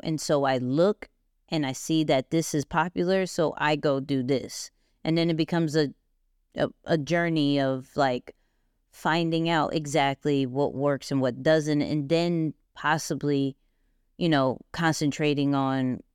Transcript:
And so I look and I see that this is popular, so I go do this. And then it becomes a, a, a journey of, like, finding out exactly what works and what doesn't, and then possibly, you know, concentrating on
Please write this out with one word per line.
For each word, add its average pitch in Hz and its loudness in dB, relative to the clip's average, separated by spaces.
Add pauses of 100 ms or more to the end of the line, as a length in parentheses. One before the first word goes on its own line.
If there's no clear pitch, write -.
And 160 -2
so 143 2
I 135 2
look 147 0 (400)
and 156 -2
I 131 -4
see 160 0
that 139 0
this 160 -2
is 143 0
popular, 180 0
so 156 -2
I 151 0
go 143 0
do 135 -2
this. - -4 (320)
And 160 2
then 170 2
it 165 0
becomes 165 0
a, 151 2 (640)
a, 147 0 (160)
a - 2
journey 156 0
of, 131 -2
like, 135 -2 (580)
finding 165 0
out 160 0
exactly 139 0
what 131 -2
works 139 -2
and 139 0
what 127 -2
doesn't, 151 2
and 143 -2
then 165 0 (200)
possibly, 143 -2 (600)
you 175 0
know, 135 2 (140)
concentrating 147 0
on 135 0 (140)